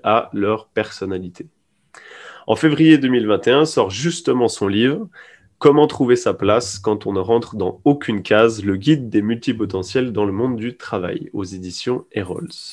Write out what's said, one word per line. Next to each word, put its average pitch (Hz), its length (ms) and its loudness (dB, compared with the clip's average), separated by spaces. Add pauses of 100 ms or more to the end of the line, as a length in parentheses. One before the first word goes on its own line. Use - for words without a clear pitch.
à 110 260 0
leur 101 360 -4
personnalité. 95 800 -8 (1000)
En - 80 2
février 156 420 6
deux 131 120 0
mille 120 180 2
vingt 101 200 0
et 117 40 6
un 147 140 4
sort 123 240 0
justement 127 580 -2
son 101 220 -4
livre, 135 400 0 (500)
Comment 147 280 6
trouver 123 280 2
sa 113 200 0
place 104 420 0
quand 107 300 -4
on 104 60 -2
ne 95 60 -2
rentre 113 360 -2
dans 92 280 -6
aucune 143 380 0
case, 107 420 2
le 98 120 0
guide 123 340 0
des 104 140 2
multipotentiels 113 880 -4
dans 104 100 0
le 101 80 0
monde 120 240 -2
du 117 220 -8
travail, - 560 -8
aux 98 120 -6
éditions 92 680 -8
Errols. 101 400 -8 (220)